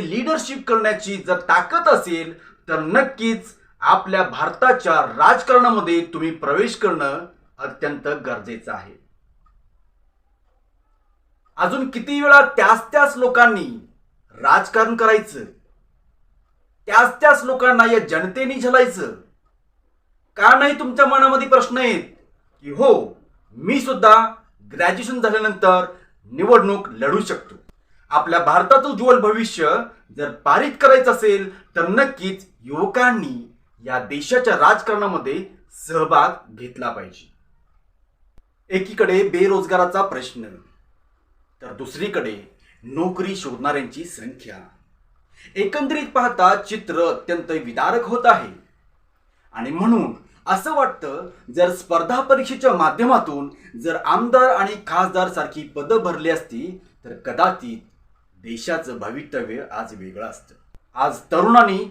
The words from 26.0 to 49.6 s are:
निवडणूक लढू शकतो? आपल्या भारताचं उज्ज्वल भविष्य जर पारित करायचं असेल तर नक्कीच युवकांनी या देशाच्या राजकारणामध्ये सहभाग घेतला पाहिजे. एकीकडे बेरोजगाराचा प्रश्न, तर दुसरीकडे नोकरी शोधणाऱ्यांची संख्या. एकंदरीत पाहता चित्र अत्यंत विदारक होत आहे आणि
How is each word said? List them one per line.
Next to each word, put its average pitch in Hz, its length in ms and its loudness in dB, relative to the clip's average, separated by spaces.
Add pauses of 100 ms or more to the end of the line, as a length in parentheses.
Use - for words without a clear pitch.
निवडणूक 196 580 2
लढू 139 300 -2
शकतो? - 360 -10 (560)
आपल्या 165 280 2
भारताचं 180 500 4
उज्ज्वल 240 300 4
भविष्य 208 560 0 (420)
जर 143 140 -8 (140)
पारित - 260 2 (100)
करायचं 262 300 6
असेल 196 380 0 (260)
तर 170 120 -2
नक्कीच 190 580 -2 (180)
युवकांनी 165 920 -4 (260)
या 127 160 -6
देशाच्या 214 580 -2
राजकारणामध्ये 185 880 0 (420)
सहभाग 156 680 0
घेतला 123 360 -10
पाहिजे. 98 420 -18 (1400)
एकीकडे 190 600 0
बेरोजगाराचा 180 720 0
प्रश्न, 123 420 -6 (1160)
तर 123 120 -18
दुसरीकडे 135 600 -8 (480)
नोकरी 180 520 -4
शोधणाऱ्यांची 139 680 -8
संख्या. 113 560 -18 (960)
एकंदरीत 277 520 -6
पाहता 240 460 2 (100)
चित्र 175 420 -4
अत्यंत 165 460 -6 (140)
विदारक 151 400 -2
होत 240 200 -4
आहे 127 280 2 (1040)
आणि 120 160 -10